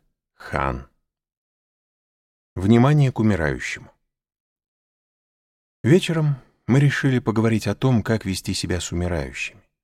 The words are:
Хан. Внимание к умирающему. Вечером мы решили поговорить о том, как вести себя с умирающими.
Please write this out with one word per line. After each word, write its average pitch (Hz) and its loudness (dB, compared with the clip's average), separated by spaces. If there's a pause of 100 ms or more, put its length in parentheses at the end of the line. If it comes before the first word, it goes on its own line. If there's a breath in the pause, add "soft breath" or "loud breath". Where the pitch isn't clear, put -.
(360)
Хан. 65 -6 (1700)
Внимание 127 4
к - -8
умирающему. 80 -2 (1900)
Вечером 156 2 (320)
мы 123 4
решили 135 2
поговорить 110 0
о 101 -4
том, 123 0
как 110 -2
вести 95 -4
себя 90 -4
с - -10
умирающими. 87 -6 (220)